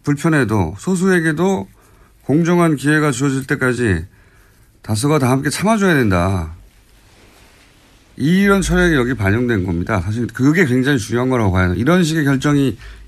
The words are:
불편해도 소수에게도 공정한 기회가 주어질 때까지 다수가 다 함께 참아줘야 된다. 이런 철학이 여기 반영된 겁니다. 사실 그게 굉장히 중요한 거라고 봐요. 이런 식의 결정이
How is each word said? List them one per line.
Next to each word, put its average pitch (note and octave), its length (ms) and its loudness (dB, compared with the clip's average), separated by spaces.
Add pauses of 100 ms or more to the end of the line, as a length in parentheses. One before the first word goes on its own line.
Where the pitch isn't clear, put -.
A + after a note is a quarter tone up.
불편해도 B2+ 720 0
소수에게도 F3+ 920 0 (540)
공정한 E3 540 2
기회가 D3+ 340 0
주어질 C3 380 -2
때까지 A#2+ 580 0 (760)
다수가 C#3+ 360 0
다 A#2+ 120 0
함께 C3 200 0
참아줘야 G3 440 0
된다. F#2 600 0 (1600)
이런 G3 460 2
철학이 F3 320 2
여기 B2+ 200 0
반영된 G#2+ 500 0
겁니다. F2+ 360 -2
사실 G#2+ 280 -4
그게 D3+ 380 2
굉장히 B2+ 320 0
중요한 A#2+ 320 -2
거라고 A2+ 200 0
봐요. F2+ 240 0
이런 E3 300 2
식의 D#3 200 0
결정이 C#3 540 0 (280)